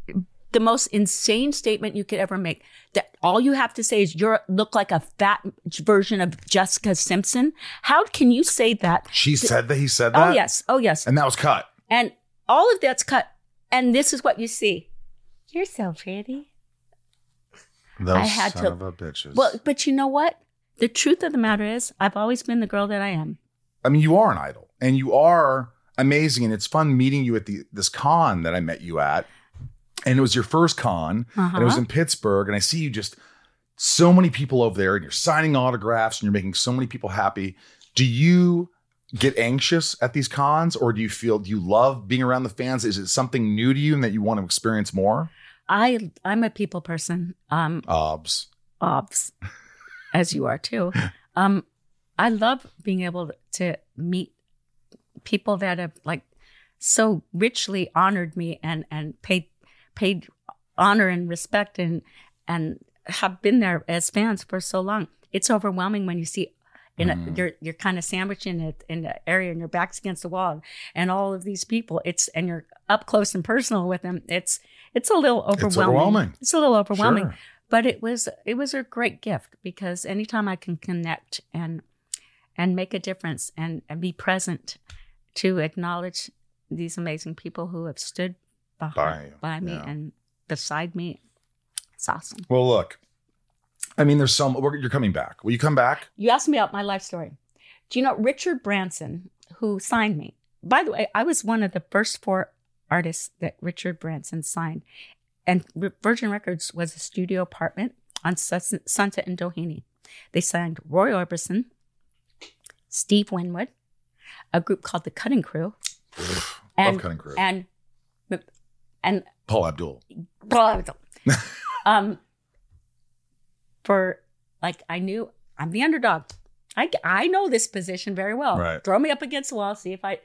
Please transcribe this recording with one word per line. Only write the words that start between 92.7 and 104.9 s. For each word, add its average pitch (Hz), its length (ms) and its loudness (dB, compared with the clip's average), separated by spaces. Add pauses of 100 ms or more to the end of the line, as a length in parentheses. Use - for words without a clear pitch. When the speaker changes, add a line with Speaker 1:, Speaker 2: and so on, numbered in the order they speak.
Speaker 2:
I 156 80 4
mean, 147 140 6
there's 135 160 4
some, 135 200 0
we're, 139 220 0
you're 127 140 -6
coming 117 220 0
back. - 320 -8
Will 113 80 0
you 120 60 0
come 147 180 2
back? 127 400 2
Speaker 1:
You 214 140 2
asked 294 180 2
me 294 100 2
about 208 140 0
my 202 100 -6
life 196 200 -4
story. 165 300 -12 (580)
Do - 80 -2
you 254 60 2
know 269 120 2
Richard 262 480 -2
Branson, 185 640 -6 (280)
who 208 200 -2
signed 214 400 0
me? - 160 -12 (280)
By 247 200 2
the 320 100 -4
way, - 220 -4
I 220 80 0
was 320 220 -2
one 220 180 0
of 190 100 -2
the 170 180 -6
first 208 320 0
four 190 280 -2 (400)
artists 170 400 -4 (100)
that - 200 -8
Richard 175 400 -8
Branson 160 420 -8
signed. 160 400 -6 (640)